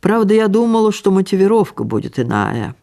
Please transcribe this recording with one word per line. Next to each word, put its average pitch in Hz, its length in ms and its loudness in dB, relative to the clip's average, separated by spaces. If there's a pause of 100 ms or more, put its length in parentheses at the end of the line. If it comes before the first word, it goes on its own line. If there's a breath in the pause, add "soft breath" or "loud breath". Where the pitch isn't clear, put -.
Правда, 214 320 2
я 220 160 2
думала, 226 420 2
что - 180 -2
мотивировка 190 720 0
будет 110 360 -6
иная. 110 640 -4